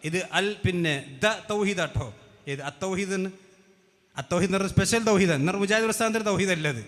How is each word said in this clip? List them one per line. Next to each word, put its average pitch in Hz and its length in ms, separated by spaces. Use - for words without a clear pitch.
ഇത് 165 280
അൽ, 196 240
പിന്നെ 151 580
ദ - 20
തൗഹീദാട്ടോ. 180 640
ഏത് 139 140
അത്തൗഹീദ് 190 520
എന്ന്? 190 160
അത്തൗഹീദ് 175 320
എന്ന് 190 100
പറഞ്ഞാൽ 196 160
സ്പെഷ്യൽ 226 360
തൗഹീദാണ്. 180 300
എന്നാൽ 180 160
മുജാഹിദ് 202 280
പ്രസ്ഥാനത്തിൻ്റെ 220 460
തൗഹീദല്ല 180 380
അത്. 117 200